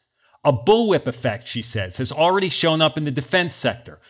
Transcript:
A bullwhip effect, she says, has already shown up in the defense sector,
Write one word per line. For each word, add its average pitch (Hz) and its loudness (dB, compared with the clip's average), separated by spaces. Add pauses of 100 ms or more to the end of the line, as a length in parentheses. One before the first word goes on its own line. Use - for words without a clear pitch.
(440)
A 147 6
bullwhip 202 2
effect, 123 -6
she 117 -8
says, 95 -6
has 131 -6
already 180 2
shown 160 0
up 156 2
in 156 -2
the 147 -2
defense 165 -2
sector, - -6 (120)